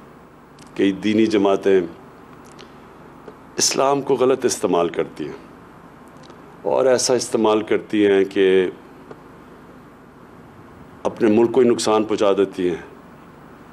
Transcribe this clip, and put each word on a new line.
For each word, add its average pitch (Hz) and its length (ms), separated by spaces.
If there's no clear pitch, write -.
कई 98 140
दीनी 104 360
जमातें 98 540
इस्लाम 139 420
को 135 140
गलत 127 300
इस्तेमाल 90 440
करती 82 340
हैं 71 120
और 131 220
ऐसा 127 260
इस्तेमाल 110 480
करती 104 420
हैं 98 220
कि 95 480
अपने 110 240
मुल्क 117 220
को 131 100
ही 120 60
नुकसान 107 380
पहुंचा 104 280
देती 95 340
हैं 82 180